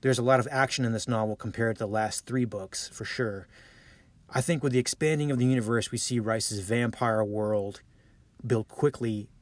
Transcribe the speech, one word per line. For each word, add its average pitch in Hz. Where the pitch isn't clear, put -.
There's 131
a 123
lot 127
of 117
action 135
in 113
this 107
novel 110
compared 113
to 113
the 104
last 107
three 123
books, 101
for -
sure. 101
I 135
think 156
with 131
the 127
expanding 147
of 135
the 123
universe, 117
we 120
see 120
Rice's 110
vampire 113
world 104
built 113
quickly 113